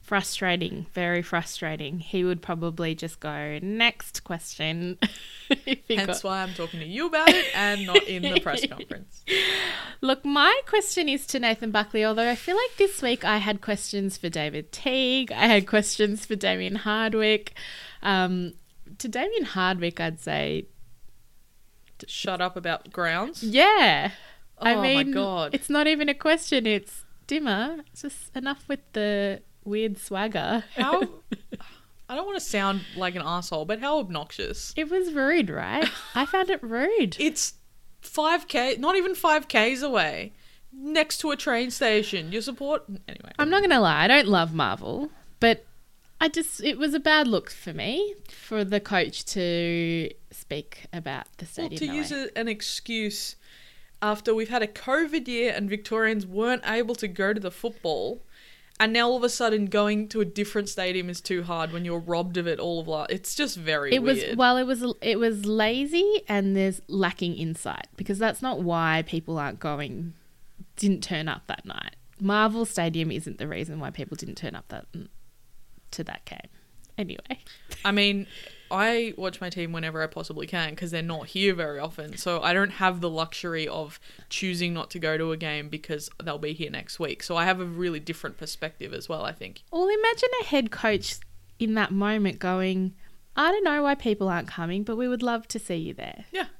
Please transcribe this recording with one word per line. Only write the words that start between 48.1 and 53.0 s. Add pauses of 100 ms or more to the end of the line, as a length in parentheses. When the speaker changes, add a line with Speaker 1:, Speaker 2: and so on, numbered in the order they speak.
Speaker 1:
for
the
coach
to (220)
speak
about (120)
the
Speaker 2:
Well,
Speaker 1:
stadium
Speaker 2:
to
Speaker 1:
that
Speaker 2:
use
Speaker 1:
way.
Speaker 2:
a,
an
excuse (680)